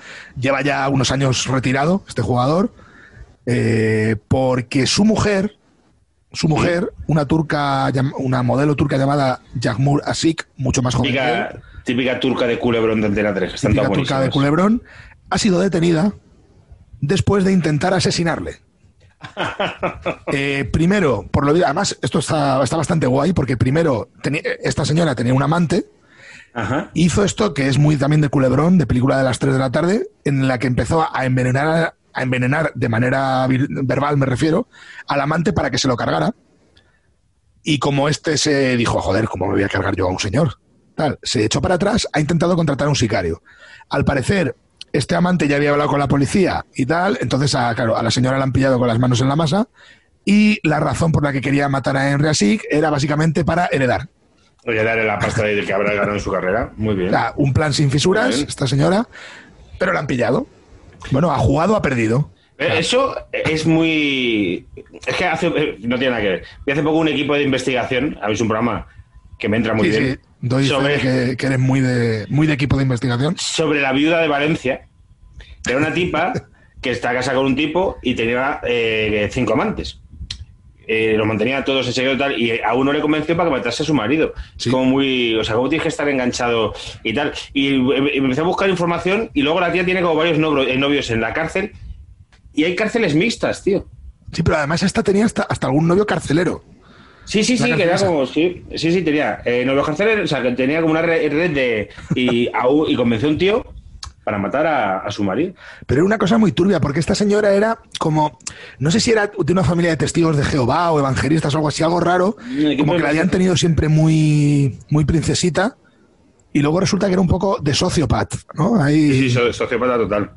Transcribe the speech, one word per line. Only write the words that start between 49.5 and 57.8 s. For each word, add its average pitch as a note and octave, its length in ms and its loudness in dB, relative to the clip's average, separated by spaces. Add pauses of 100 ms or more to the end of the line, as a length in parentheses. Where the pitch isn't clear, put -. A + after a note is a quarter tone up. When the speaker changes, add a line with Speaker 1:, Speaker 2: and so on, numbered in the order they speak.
Speaker 1:
y G#3+ 420 4
la D3+ 140 2
razón D#3 320 2
por D3+ 100 4
la C#3+ 80 0
que C3+ 80 -2
quería C#3+ 300 2
matar C3+ 260 0
a C#3 160 2
Henry C#3+ 160 2
Asik G#3 420 2
era D3+ 200 2
básicamente D3 560 0
para E3+ 220 0
heredar. B2+ 420 0 (560)
Speaker 2:
Heredar A2+ 400 0
la G#2 120 0
pasta G#2+ 260 -2
de G#2 200 0
que G2+ 100 -4
habrá G2+ 200 0
ganado G2+ 220 -2
en G2+ 40 -2
su - 120 -6
carrera. F#2 440 -2
Muy G#2+ 200 -2
bien. F2+ 120 -2
Speaker 1:
O G#2 40 0
sea, A#2 260 -2
un C#3 160 0
plan D#3 200 0
sin C#3+ 160 2